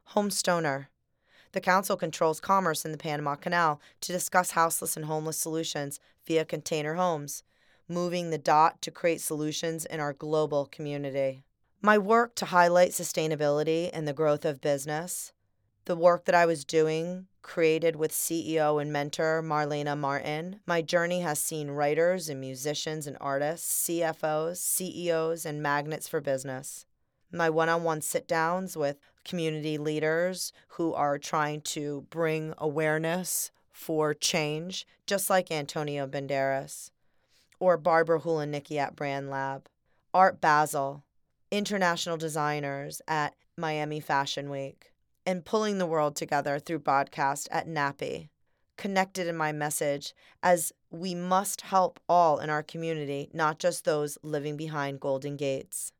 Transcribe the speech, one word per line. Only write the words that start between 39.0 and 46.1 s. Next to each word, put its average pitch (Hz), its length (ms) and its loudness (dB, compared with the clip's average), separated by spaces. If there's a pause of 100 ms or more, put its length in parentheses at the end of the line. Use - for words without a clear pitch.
Lab, 135 380 -6 (440)
Art 185 280 6
Basel, 151 640 2 (480)
international 190 640 0
designers 147 880 -4
at 151 300 -2 (200)
Miami 151 440 -4
Fashion 139 500 -2
Week, 139 420 -10 (320)
and 185 200 -2
pulling 214 340 0
the 180 80 0
world 151 300 0